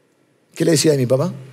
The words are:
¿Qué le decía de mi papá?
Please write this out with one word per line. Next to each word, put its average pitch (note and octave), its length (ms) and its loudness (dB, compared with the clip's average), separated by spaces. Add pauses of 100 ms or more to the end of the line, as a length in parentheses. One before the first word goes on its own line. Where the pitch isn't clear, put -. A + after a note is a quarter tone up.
(540)
¿Qué - 100 -4
le E3 80 2
decía D#3 200 2
de C#3 80 2
mi B2 80 0
papá? C3+ 260 0 (200)